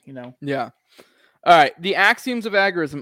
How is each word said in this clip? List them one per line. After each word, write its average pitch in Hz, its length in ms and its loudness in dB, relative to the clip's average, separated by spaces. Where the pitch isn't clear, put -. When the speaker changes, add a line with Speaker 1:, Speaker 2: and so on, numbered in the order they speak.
Speaker 1:
you 139 80 -20
know? 127 280 -18
Speaker 2:
Yeah. 135 300 -6
All 170 120 6
right. 143 160 4
The 185 140 -4
axioms 233 500 -2
of 202 60 -6
agorists. 175 500 -2